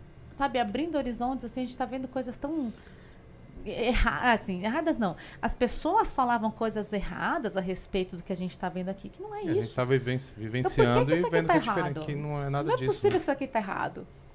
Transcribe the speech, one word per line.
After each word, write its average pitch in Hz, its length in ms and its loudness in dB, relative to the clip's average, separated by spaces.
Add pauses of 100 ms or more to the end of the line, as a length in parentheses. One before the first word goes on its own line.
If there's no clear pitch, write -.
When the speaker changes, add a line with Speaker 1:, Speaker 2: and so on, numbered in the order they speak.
(300)
Speaker 1:
sabe, 262 300 0
abrindo 240 380 -2
horizontes, 240 480 -2
assim, 247 160 -6
a 254 40 -2
gente 247 120 -10
tá 254 80 -2
vendo 254 220 -6
coisas 254 300 -4
tão 285 340 -2 (920)
erra-, 214 680 2
assim, 185 300 0
erradas 302 340 2
não. 196 180 2 (260)
As - 140 0
pessoas 339 580 2
falavam 233 380 2
coisas 220 400 -2
erradas 185 640 -2
a 190 60 0
respeito 185 560 -2
do 170 60 -10
que - 100 -6
a - 20 0
gente 175 220 -4
tá 185 120 -4
vendo 180 200 -4
aqui, 196 200 -8
que - 120 -16
não 427 140 -8
é 415 40 -6
Speaker 2:
É, - 20 -6
a 339 120 -2
gente 381 100 4
Speaker 1:
isso. 117 120 -8
Speaker 2:
tá 127 100 2
vivenci-, 127 480 0
Speaker 1:
Então, - 20 -20
por - 60 -14
que - 40 -6
Speaker 2:
vivenciando 123 600 4
Speaker 1:
que 143 80 2
Speaker 2:
e 165 40 6
Speaker 1:
isso 175 100 2
aqui 160 80 0
Speaker 2:
vendo 165 120 4
Speaker 1:
tá 349 60 6
Speaker 2:
que 320 60 8
é - 20 4
diferente, 196 360 0
Speaker 1:
errado? 156 80 -6
Speaker 2:
que 147 100 -4
não 147 280 -4
é 139 60 -2
nada 143 180 0
Speaker 1:
Não 440 80 4
é - 20 -4
Speaker 2:
disso, - 140 0
Speaker 1:
possível 392 200 4
Speaker 2:
né? 370 60 2
Speaker 1:
que 330 60 2
isso - 80 0
aqui 277 160 -2
tá 240 120 -2
errado. 190 460 -4 (300)